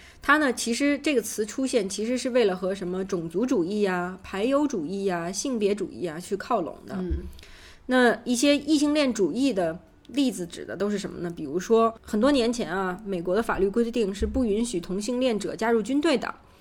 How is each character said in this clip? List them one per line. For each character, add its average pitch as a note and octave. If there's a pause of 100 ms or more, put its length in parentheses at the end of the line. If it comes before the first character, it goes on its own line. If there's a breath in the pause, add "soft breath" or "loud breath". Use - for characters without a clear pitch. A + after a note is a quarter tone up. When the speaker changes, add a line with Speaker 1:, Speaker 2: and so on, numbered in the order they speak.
(220 loud breath)
Speaker 1:
它 D4
呢， C#4
其 A#3
实 C#4+
这 D4
个 A#3
词 -
出 C4
现 A3+
其 G#3
实 B3
是 B3+
为 A#3+
了 F#3
和 F#3+
什 F#3+
么 F#3
种 F3+
族 F3+
主 B3+
义 G#3
啊、 F#3
排 G3
忧 C#4
主 F#3
义 G3
啊、 F3
性 B3
别 G#3
主 F#3+
义 A#2
啊 D#3+
去 F#3+
靠 A3
拢 -
的。 -
Speaker 2:
嗯。 F3 (640 loud breath)
Speaker 1:
那 B3
一 B3
些 C#4+
异 D4+
性 D4
恋 C#4+
主 F#3
义 C4
的 F3 (300)
例 C4+
子 F3+
指 -
的 A2
都 G3+
是 G3+
什 F3+
么 -
呢？ E3+
比 E3+
如 D3
说 A3+
很 -
多 C4
年 B3
前 G#3
啊， F#3
美 G3
国 F3+
的 G#3+
法 G#3+
律 F#3+
规 A#3
定 A3
是 A3
不 B3+
允 G#3+
许 C#4
同 F#3+
性 B3
恋 A#3+
者 F3+
加 A3
入 A#3
军 B3+
队 D4
的， - (280 loud breath)